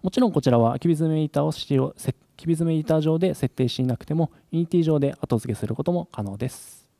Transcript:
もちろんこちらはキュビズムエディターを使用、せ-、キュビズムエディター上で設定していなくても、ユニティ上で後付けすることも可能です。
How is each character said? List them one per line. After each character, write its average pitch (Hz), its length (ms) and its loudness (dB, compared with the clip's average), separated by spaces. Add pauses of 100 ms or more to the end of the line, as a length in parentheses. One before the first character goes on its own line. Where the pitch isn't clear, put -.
も 185 100 -2
ち - 80 0
ろ 247 80 4
ん 175 40 0
こ 151 80 2
ち 131 120 2
ら 117 80 6
は 117 180 4
キ - 80 -2
ュ 170 40 4
ビ 165 40 4
ズ 160 140 0
ム 156 60 0
エ - 20 0
デ 156 80 2
ィ 147 60 -4
タ 143 100 0
ー - 20 0
を 156 80 0
使 - 240 -4
用、 135 220 0
せ-、 - 180 -6 (220)
キ - 80 -20
ュ 165 40 -2
ビ 170 60 2
ズ 165 100 -2
ム 165 60 0
エ 160 60 0
デ 156 80 -2
ィ - 20 -10
タ 160 120 2
ー - 20 2
上 160 180 2
で 175 160 0
設 - 180 -4
定 131 140 0
し - 80 -2
て - 80 -2
い 127 40 0
な 123 100 0
く - 80 -14
て 156 100 -6
も、 160 160 0 (220)
ユ 165 80 0
ニ 170 80 0
テ 175 100 2
ィ 170 60 4
上 156 160 2
で 139 200 0
後 - 180 -2
付 123 140 -4
け 107 60 -6
す - 80 -4
る 113 80 -4
こ 143 80 -6
と 175 80 -2
も 175 220 -2
可 107 100 -8
能 98 140 -8
で 120 120 -6
す。 - 400 -18 (120)